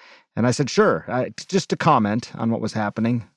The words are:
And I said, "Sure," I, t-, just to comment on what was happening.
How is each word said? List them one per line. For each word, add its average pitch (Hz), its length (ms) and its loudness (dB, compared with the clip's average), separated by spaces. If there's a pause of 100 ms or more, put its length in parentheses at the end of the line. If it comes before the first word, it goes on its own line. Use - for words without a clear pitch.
(380)
And 113 100 2
I 127 40 4
said, 127 180 -2
"Sure," 151 400 2
I, 120 160 -2
t-, - 240 -12
just - 220 -2
to 185 40 0
comment 117 600 2
on 113 140 -2
what 117 120 -2
was 107 100 -4
happening. 110 640 -2